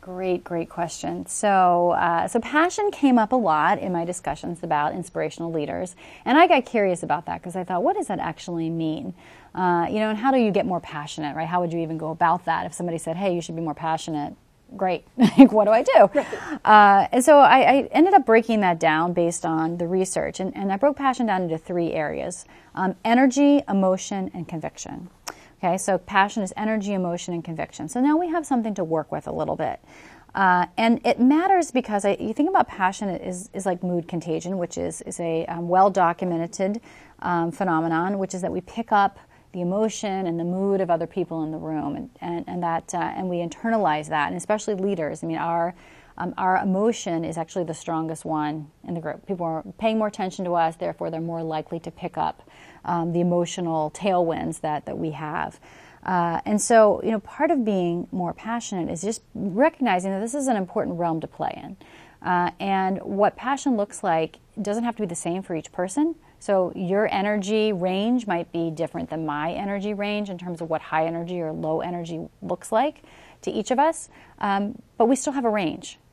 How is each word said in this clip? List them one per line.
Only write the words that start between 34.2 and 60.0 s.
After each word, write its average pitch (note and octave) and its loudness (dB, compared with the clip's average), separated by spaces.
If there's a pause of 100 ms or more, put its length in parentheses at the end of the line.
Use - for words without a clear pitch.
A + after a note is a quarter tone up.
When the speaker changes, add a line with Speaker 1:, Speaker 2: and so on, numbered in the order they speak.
Speaker 1:
which E3+ -6
is, F3 -6
is - -12
a, E3 -2
um, E3+ -6
well-documented, F#3 2 (440)
um, E3+ -2
phenomenon, E3+ 0
which F#3+ -4
is F3+ -8
that F#3+ -4
we F3+ -4
pick - -8
up G3+ 2 (360)
the F#3 -6
emotion F#3+ -2
and E3+ -2
the E3 -4
mood F#3+ 0
of F3+ 0
other E3 0
people E3 -4
in D3+ -6
the D#3 -8
room, D#3 -6
and, - -12 (120)
and, E3+ -8
and F3+ -6
that, E3+ -4
uh, F3+ -4 (180)
and F#3+ -4
we F3 -2
internalize E3+ -2
that, D3+ 0
and F3+ -6
especially G#3+ -2
leaders. F3 -4
I E3 -6
mean, D#3+ -4
our, E3+ -2 (460)
um, E3+ -6
our F#3 2
emotion F#3+ 0
is D#3+ -6
actually E3 -4
the E3 -6
strongest D#3+ -6
one D3+ -4 (180)
in F3 -6
the E3+ -4
group. D#3 -10
People F3 -6
are D#3+ -4 (160)
paying A3 0
more A3 0
attention F#3+ -6
to F3 -2
us, E3 0
therefore E3+ -6
they're D#3+ -6
more E3 -6
likely D#3+ -6
to D#3+ -12
pick - -10
up, D#3+ -6 (380)
um, E3+ -2
the F3 2
emotional E3+ 0
tailwinds E3 -2
that, D3+ -4
that - -8
we D#3+ -4
have. D3 -6 (440)
Uh, E3+ 0
and G#3+ 0
so, A3 6
you A3+ -2
know, A3 -2
part D4+ -2
of C4 0
being F3 -2
more F3 -4
passionate G#3+ -6
is E3 -8
just G#3+ -6 (120)
recognizing G3 0